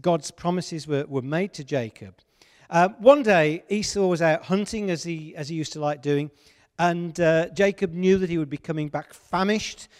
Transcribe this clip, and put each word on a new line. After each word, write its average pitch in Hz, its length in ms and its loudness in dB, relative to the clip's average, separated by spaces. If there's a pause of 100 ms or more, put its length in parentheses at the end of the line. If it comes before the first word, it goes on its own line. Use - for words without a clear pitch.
God's 165 300 -2
promises 170 560 -6
were, 147 200 -2
were 135 140 -4
made 160 320 -4
to 151 100 -14
Jacob. 113 520 -8 (540)
Uh, 175 200 4 (100)
one 269 240 8
day, 170 460 4
Esau 202 380 -2
was 170 140 0
out 160 220 2
hunting, 202 460 -2
as 165 140 -4
he, 160 320 -10
as 151 120 -10
he 165 80 -8
used 156 180 -6
to 156 60 -12
like 147 220 -4
doing, 147 280 0 (480)
and, 170 420 -2
uh, 160 300 2
Jacob 196 440 0
knew 185 240 4
that 185 120 -2
he 170 80 -2
would 151 120 -4
be 143 80 -8
coming 156 320 -6
back 147 240 -8
famished, - 760 -4 (120)